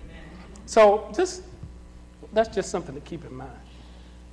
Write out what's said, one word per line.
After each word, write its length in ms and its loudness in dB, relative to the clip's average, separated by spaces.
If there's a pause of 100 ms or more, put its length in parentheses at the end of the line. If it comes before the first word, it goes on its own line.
(680)
So 480 8
just, 280 0 (920)
that's 200 2
just 180 -2
something 260 -6
to 60 -10
keep 220 -12
in 120 -14
mind. 140 -12 (840)